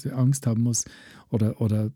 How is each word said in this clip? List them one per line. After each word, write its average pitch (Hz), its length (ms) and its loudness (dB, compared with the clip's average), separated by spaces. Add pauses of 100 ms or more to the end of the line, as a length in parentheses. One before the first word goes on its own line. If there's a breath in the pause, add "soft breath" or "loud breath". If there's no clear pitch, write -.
(140)
Angst 135 320 2
haben 113 160 2
muss 120 220 0 (460 loud breath)
oder, 107 300 0
oder, 107 360 0